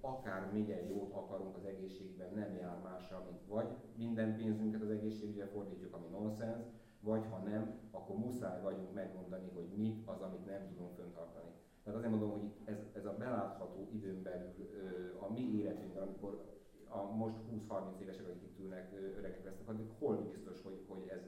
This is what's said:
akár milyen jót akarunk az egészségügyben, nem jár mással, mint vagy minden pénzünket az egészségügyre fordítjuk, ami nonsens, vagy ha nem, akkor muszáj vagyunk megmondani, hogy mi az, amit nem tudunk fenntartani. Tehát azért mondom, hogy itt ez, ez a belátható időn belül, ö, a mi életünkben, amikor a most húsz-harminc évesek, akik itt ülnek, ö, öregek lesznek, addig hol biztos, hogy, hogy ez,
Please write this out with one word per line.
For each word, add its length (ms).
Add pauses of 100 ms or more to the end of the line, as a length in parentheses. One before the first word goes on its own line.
akár 520
milyen 320
jót 280
akarunk 440
az 80
egészségügyben, 680
nem 220
jár 280
mással, 460
mint 180
vagy 200 (280)
minden 400
pénzünket 460
az 80
egészségügyre 560
fordítjuk, 500
ami 120
nonsens, 580 (340)
vagy 300
ha 80
nem, 420 (120)
akkor 260
muszáj 440
vagyunk 320
megmondani, 600
hogy 220
mi 300
az, 160
amit 240
nem 220
tudunk 280
fenntartani. 560 (320)
Tehát 140
azért 140
mondom, 200
hogy 120
itt 260
ez, 80 (160)
ez 120
a 120
belátható 720
időn 320
belül, 300 (200)
ö, 520
a 60
mi 280
életünkben, 440
amikor 540 (300)
a 160
most 340 (120)
húsz-harminc 520
évesek, 260
akik 160
itt 160
ülnek, 340
ö, 240
öregek 280
lesznek, 240
addig 200 (100)
hol 160
biztos, 460
hogy, 260
hogy 200
ez, 200